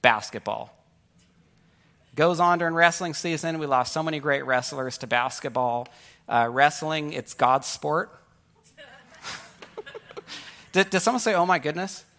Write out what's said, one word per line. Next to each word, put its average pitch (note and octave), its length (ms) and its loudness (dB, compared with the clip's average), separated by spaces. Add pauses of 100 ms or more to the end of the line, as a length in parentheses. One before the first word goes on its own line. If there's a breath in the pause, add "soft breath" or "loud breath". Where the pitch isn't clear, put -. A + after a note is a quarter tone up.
Basketball. A2 720 0 (1400 soft breath)
Goes D#3+ 240 4
on F3 180 4
during E3 160 -2
wrestling E3+ 400 4
season. D#3+ 460 -4
We D3+ 80 -4
lost B2+ 260 2
so D#3+ 80 -2
many D#3 180 -4
great C#3+ 280 0
wrestlers C3 520 -2
to B2+ 80 -10
basketball. B2 800 -2 (400 loud breath)
Uh, A#2 220 2
wrestling, D3+ 640 0
it's - 220 -10
God's C3 320 2
sport. D3+ 500 -6 (600)
<laughs> - 1900 -18
Did, F#3+ 180 2
did F#3 120 0
someone A#3+ 180 2
say, A3 140 0
"Oh F3 120 4
my F3+ 140 2
goodness"? D#3+ 460 -6 (140)